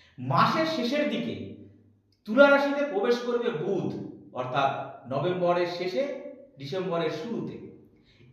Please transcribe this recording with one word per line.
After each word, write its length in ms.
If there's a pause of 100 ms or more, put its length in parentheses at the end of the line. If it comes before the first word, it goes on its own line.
(180)
মাসের 480
শেষের 440
দিকে 240 (960)
তুলা 200
রাশিতে 340 (100)
প্রবেশ 240 (100)
করবে 220 (140)
বুধ, 260 (440)
অর্থাৎ 380 (420)
নভেম্বরের 640
শেষে, 260 (560)
ডিসেম্বরের 600
শুরুতে। 360 (760)